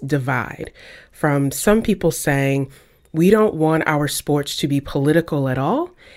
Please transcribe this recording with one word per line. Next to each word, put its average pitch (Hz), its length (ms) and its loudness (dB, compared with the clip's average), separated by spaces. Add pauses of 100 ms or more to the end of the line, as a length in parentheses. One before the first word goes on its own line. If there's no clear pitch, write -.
divide 131 640 -4 (400)
from 143 400 0
some 214 320 2
people 185 300 0
saying, 139 580 0 (420)
"We 170 180 4
don't 214 260 4
want 160 320 2
our 147 180 0
sports 143 520 -4
to 156 100 -2
be 139 120 0
political 147 680 0
at 127 100 -2
all," 262 320 -2 (260)